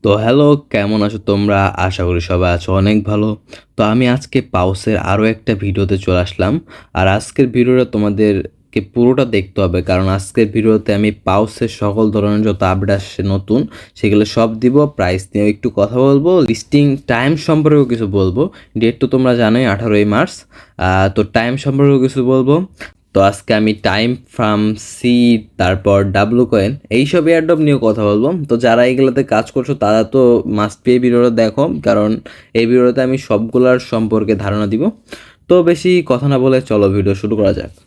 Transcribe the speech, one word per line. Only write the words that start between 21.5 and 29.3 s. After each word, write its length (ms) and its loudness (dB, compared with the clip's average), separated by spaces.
সম্পর্কেও 420 2
কিছু 260 -2
বলবো। 400 2
তো 80 2
আজকে 320 0
আমি 200 0
টাইম, 420 -2
ফার্ম, 420 0
সি, 640 0
তারপর 460 0
ডাব্লু 420 0
কয়েন, 300 0
এইসব 380 0
এয়ারড্রপ 320 2
নিয়েও 200 2
কথা 260 0
বলবো। 440 0
তো 80 2
যারা 280 2
এগুলোতে 380 0
কাজ 280 -2